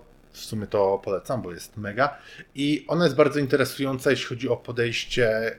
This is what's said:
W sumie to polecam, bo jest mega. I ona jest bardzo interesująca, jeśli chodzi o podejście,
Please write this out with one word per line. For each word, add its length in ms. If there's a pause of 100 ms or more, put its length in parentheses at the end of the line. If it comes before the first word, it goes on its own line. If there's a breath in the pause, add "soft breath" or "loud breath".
(320)
W 60
sumie 280
to 380
polecam, 380
bo 100
jest 240
mega. 420 (360 loud breath)
I 340
ona 160
jest 120
bardzo 220
interesująca, 720
jeśli 160
chodzi 220
o 80
podejście, 1000